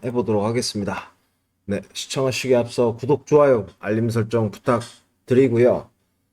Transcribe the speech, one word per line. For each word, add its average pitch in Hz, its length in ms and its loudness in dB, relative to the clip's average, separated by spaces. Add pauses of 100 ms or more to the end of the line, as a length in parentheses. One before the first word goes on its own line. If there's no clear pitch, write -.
해보도록 113 400 -2
하겠습니다. 104 680 -6 (500)
네, 98 160 -6 (140)
시청하시기 127 600 -2
앞서 117 440 0
구독, - 280 -2
좋아요, 139 400 4 (140)
알림 110 300 -2
설정 113 420 -2
부탁드리고요. 117 1400 0 (420)